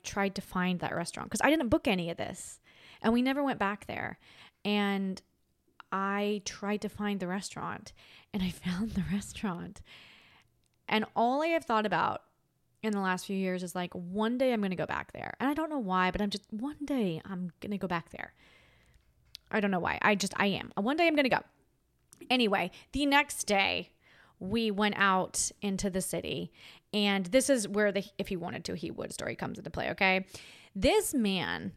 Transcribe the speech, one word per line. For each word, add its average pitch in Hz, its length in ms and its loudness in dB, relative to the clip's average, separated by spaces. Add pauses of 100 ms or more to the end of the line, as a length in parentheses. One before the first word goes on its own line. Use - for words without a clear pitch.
tried 196 300 -2
to 196 80 -4
find 180 380 0
that 156 160 -2
restaurant - 340 -4
'cause - 140 -2
I 277 80 6
didn't 302 180 2
book 311 180 4
any 180 220 0
of 170 80 -6
this - 420 -8 (440)
and 220 100 4
we 240 80 4
never 269 220 2
went 240 160 0
back 202 260 -2
there. - 320 -6 (480)
And 202 560 2 (720)
I 202 540 0
tried 208 360 -2
to 214 80 -4
find 208 300 -2
the 180 80 -2
restaurant - 640 -6 (400)
and 190 100 -2
I 185 60 0
<laughs> - 160 -10
found 185 260 -2
the 185 200 0
restaurant. 185 680 -6 (1080)
And 214 180 2 (100)
all 247 260 2
I 320 60 2
have 330 180 0
thought 214 200 2
about 170 380 0 (580)
in 214 100 0
the 202 80 0
last 185 260 0
few 202 100 -4
years 185 260 0
is, 180 140 -8
like, 180 180 -4
one 208 440 -2
day 254 160 4
I'm 220 80 2
gonna 190 140 0
go 156 100 -2
back - 260 -4
there. - 280 -8
And 262 100 2
I 302 40 0
don't 311 160 -2
know 294 100 -2
why, 185 320 2
but 185 100 -2
I'm 208 80 2
just, 196 200 -6
one 269 360 -6
day 226 400 0
I'm 180 340 -6
gonna 202 180 -4
go 185 100 -4
back 170 220 -2
there. - 240 -12 (1200)
I 214 80 2
don't 202 120 2
know 180 80 4
why. - 220 0
I 214 140 6
just, 196 220 -2
I 202 100 4
am. - 280 -2
One 233 200 0
day 339 120 6
I'm 320 80 4
gonna 277 140 4
go. 156 120 2 (880)
Anyway, 202 420 4 (200)
the 285 140 0
next 285 400 2
day 190 440 2 (500)
we 214 320 0
went 202 260 2
out 190 540 2 (100)
into 202 280 -2
the 185 120 -2
city. 170 500 -6 (420)
And 202 320 2
this 254 240 4
is 240 180 4
where 208 240 2
the 196 140 -2 (120)
"if - 120 -6
he 190 80 -2
wanted 170 280 -8
to, - 80 -4
he 165 160 -6
would" - 240 -8
story - 220 -6
comes - 220 -8
into - 120 -10
play, - 220 -4
okay? 190 340 2 (500)
This 320 380 4
man 180 640 0